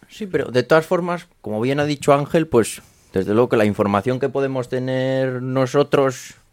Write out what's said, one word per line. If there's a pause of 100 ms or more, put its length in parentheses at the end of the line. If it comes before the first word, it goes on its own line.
Sí,
pero
de
todas
formas, (140)
como
bien
ha
dicho
Ángel,
pues (300)
desde
luego
que
la
información
que
podemos
tener
nosotros (180)